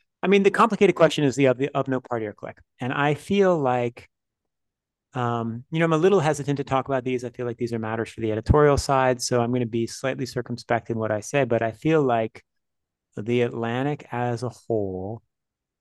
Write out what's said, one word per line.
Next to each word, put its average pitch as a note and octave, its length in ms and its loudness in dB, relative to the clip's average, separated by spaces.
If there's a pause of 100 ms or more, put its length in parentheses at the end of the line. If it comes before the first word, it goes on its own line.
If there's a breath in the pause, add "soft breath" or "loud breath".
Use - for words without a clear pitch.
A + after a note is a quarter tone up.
(220)
I F3+ 60 2
mean, G3 160 6
the G3 60 6
complicated G3 440 4
question D#3 300 4
is C3 100 2
the C#3 120 4
of, B2 120 4
the C#3 160 -2
of C3+ 140 -2
no B2+ 120 -2
party A#2 260 -4
or G#2 60 -8
clique. - 260 -16 (220)
And B2+ 120 -4
I D3 220 0
feel F#3+ 440 0
like, B2 500 -2 (1080)
um, A#2+ 560 -4
you D#3+ 100 -4
know, E3+ 40 4
I'm E3 80 2
a D#3+ 60 4
little F#3+ 220 4
hesitant C#3+ 380 -2
to C#3 60 -6
talk C3 220 -2
about C3+ 160 -2
these. B2 220 -4
I A#2+ 60 -8
feel A#2+ 160 -8
like A#2+ 120 -6
these A#2 140 -4
are A#2 60 -4
matters A2 320 -4
for - 100 -14
the A2 120 -2
editorial C#3+ 440 4
side, C3 440 0
so B2 200 0
I'm A#2+ 120 0
gonna B2 140 0
be A2+ 200 -2
slightly C3 400 -8
circumspect A#2+ 640 -4
in A2+ 80 -4
what A2 120 -4
I G#2+ 100 -2
say, C#3 240 -2
but A#2 180 0
I A2+ 100 -2
feel D#3 300 0
like A#2 420 -2 (720)
The A#2+ 260 0
Atlantic A#2+ 720 -4
as A#2+ 300 -4
a B2+ 60 -6
whole G#2 720 -6 (580)